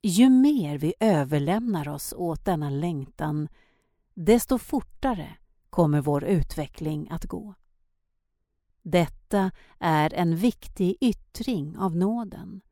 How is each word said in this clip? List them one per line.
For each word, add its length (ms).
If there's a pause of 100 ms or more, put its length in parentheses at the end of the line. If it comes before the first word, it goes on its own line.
Ju 260
mer 500
vi 220
överlämnar 880
oss 280
åt 280
denna 260
längtan, 760 (640)
desto 440
fortare 800 (340)
kommer 300
vår 240
utveckling 880
att 140
gå. 300 (1300)
Detta 680 (280)
är 360
en 220
viktig 640
yttring 760
av 200
nåden 640 (120)